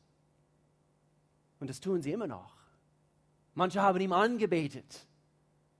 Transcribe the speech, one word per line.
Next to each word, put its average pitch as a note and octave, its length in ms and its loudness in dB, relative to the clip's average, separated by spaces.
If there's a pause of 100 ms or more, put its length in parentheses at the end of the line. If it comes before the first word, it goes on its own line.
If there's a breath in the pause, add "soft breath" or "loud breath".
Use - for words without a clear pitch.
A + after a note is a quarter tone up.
(1600)
Und C3 100 -8
das C3 100 -12
tun F#3 220 -2
sie C#3+ 100 -4
immer G#3 160 -4
noch. F#2+ 280 -14 (1000)
Manche F#3 280 0
haben G3 180 4
ihn F#3+ 140 0
angebetet. F3+ 920 0 (720)